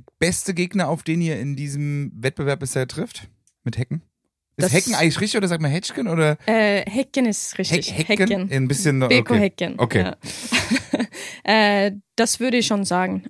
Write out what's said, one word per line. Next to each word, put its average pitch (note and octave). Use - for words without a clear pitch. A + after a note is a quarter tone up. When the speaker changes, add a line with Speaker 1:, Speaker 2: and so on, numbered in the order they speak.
Speaker 1:
beste F3+
Gegner, F3+
auf D#3
den E3
ihr E3
in C#3
diesem C#3+
Wettbewerb C3+
bisher C3+
trifft? -
Mit -
Hecken? D3+
Ist D#3
Speaker 2:
Das F#3+
Speaker 1:
Hecken G3+
eigentlich D#3
richtig G#3+
oder G3
sagt E3+
man C#3+
Hetschken F#3+
oder? D#3+
Speaker 2:
Äh, G#3+
Hecken B3+
ist -
richtig. F3
Speaker 1:
He-, D#3+
Hecken? G3+
Speaker 2:
Hecken. G3
Speaker 1:
Ein C3+
bisschen C#3+
noch, B2+
Speaker 2:
Beko B2
Speaker 1:
okay. G#2+
Speaker 2:
Hecken. F3+
Speaker 1:
Okay. A#2
Speaker 2:
Ja. A#2+
<laughs> -
Äh, G#3
das -
würde B3
ich A#3
schon G3+
sagen. F#3